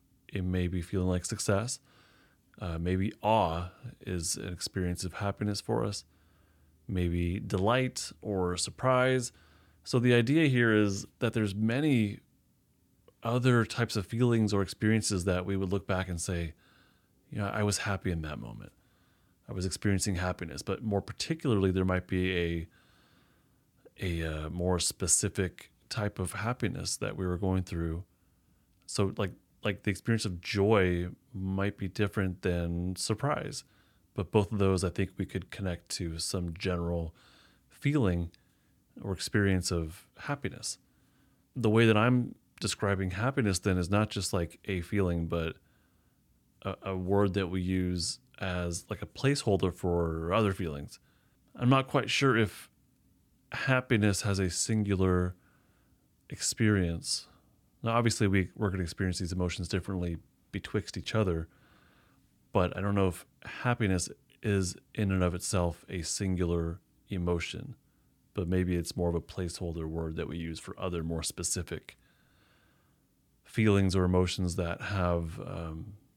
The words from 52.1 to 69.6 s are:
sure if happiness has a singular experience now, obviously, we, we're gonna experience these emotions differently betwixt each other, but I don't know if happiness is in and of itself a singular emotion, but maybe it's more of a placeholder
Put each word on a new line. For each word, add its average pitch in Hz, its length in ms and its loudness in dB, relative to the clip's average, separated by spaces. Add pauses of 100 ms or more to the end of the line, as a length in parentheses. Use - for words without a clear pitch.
sure 131 260 4
if - 340 0 (840)
happiness 113 680 2
has 98 160 0
a 92 120 0
singular 95 840 2 (960)
experience 92 960 0 (540)
now, 117 100 -2
obviously, 117 340 2
we, 95 300 2
we're 104 140 0
gonna 92 120 -2
experience 90 360 -2
these 87 140 -4
emotions 90 360 -2
differently 90 480 -4 (340)
betwixt - 460 -6
each - 180 -6
other, 90 340 0 (1040)
but 90 240 2
I - 40 -4
don't 101 140 0
know 98 140 4
if - 180 -6 (180)
happiness 104 640 0 (340)
is 98 340 0 (180)
in 101 180 0
and 92 100 2
of 90 120 2
itself 87 540 -2
a 90 140 -6
singular 87 800 0 (280)
emotion, 87 680 -4 (580)
but 87 140 -2
maybe 90 280 2
it's 85 200 -4
more 87 120 0
of 85 60 0
a 85 60 -2
placeholder 82 640 -8